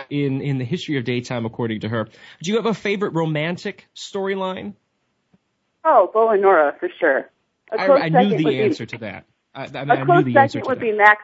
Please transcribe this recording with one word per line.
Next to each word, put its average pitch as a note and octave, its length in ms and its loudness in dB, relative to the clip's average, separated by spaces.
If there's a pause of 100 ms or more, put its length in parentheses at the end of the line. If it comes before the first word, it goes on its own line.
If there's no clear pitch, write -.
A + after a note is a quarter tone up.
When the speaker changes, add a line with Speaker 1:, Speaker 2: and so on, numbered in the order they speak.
(100)
Speaker 1:
in, C#3 320 -2
in C#3 160 -4
the B2+ 60 -6
history C#3+ 340 -4
of A#2+ 60 -4
daytime, B2 420 -4
according A2+ 340 -6
to G#2+ 80 -6
her. A2 200 -4 (340)
Do E3 80 -4
you G#3+ 60 0
have B3+ 100 -2
a A3 80 0
favorite G3+ 400 -4
romantic E3 840 -4
storyline? F#3+ 800 -8 (1080)
Speaker 2:
Oh, B3+ 280 4
Bo A3+ 180 2
and G3+ 120 2
Nora, D#3+ 360 4
for F3+ 100 -6 (120)
sure. C3+ 300 0 (420)
A A3+ 80 -4
Speaker 1:
I, F#3+ 60 -2
Speaker 2:
close - 140 6
Speaker 1:
I E3 100 -2
knew D#3+ 80 0
Speaker 2:
second G3+ 120 4
Speaker 1:
the D#3+ 140 0
Speaker 2:
would D3+ 60 2
be C3+ 120 0
Speaker 1:
answer D#3 240 -2
to A#2 120 -12
that. G2 260 -12 (300)
I, C3+ 100 -10
I - 20 -10
mean, C3+ 80 -14
Speaker 2:
a C3+ 40 -10
Speaker 1:
I C#3 200 2
knew C3+ 60 -6
Speaker 2:
close E3 200 4
Speaker 1:
the B2+ 120 0
answer C#4 220 4
Speaker 2:
second - 60 -8
Speaker 1:
to - 40 -6
Speaker 2:
would C4 100 -2
Speaker 1:
that. - 40 -10
Speaker 2:
be A3+ 100 -2
Max G#3 320 4